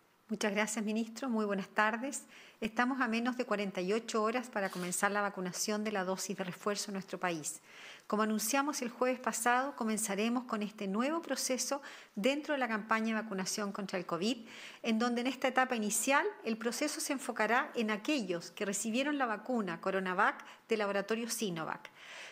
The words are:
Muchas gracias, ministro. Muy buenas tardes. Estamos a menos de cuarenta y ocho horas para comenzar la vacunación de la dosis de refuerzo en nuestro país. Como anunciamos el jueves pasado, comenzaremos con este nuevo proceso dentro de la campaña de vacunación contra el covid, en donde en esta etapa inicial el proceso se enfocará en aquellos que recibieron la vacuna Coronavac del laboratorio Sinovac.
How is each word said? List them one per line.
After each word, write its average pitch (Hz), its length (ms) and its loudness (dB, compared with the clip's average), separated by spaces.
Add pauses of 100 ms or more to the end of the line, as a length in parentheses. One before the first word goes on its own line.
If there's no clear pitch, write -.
(280)
Muchas 214 240 -2
gracias, 214 320 -2
ministro. 220 440 -4
Muy 220 160 0
buenas 196 240 -2
tardes. 226 560 0 (360)
Estamos 247 400 0
a 262 60 4
menos 233 300 0
de 247 80 -2
cuarenta 202 360 -2
y 180 120 0
ocho 226 320 0
horas 240 240 0
para 196 220 -2
comenzar 180 420 0
la 208 80 2
vacunación 202 640 -2
de 214 80 4
la 196 120 4
dosis 185 320 -2
de 196 60 -4
refuerzo 202 480 -2
en 202 40 -4
nuestro 190 260 -4
país. 170 400 -2 (480)
Como 208 140 4
anunciamos 269 600 2
el 240 80 -2
jueves 254 300 2
pasado, 247 560 2
comenzaremos 220 680 2
con 220 180 -2
este 202 260 -4
nuevo 262 340 0
proceso 262 580 -2 (360)
dentro 285 380 2
de 285 40 2
la 254 80 2
campaña 220 480 2
de 214 80 0
vacunación 202 480 -2
contra 196 300 -4
el 175 60 -6
covid, 196 320 0 (440)
en 226 160 2
donde 240 220 2
en 240 80 0
esta 269 180 0
etapa 262 300 4
inicial 262 500 2 (160)
el 226 140 0
proceso 240 440 -2
se 311 120 -2
enfocará 247 640 2
en 220 160 2
aquellos 208 580 0
que - 140 -6
recibieron 233 540 0
la 269 80 2
vacuna 214 540 -2
Coronavac 190 640 2 (240)
del 220 120 2
laboratorio 208 500 0
Sinovac. 170 600 -4 (420)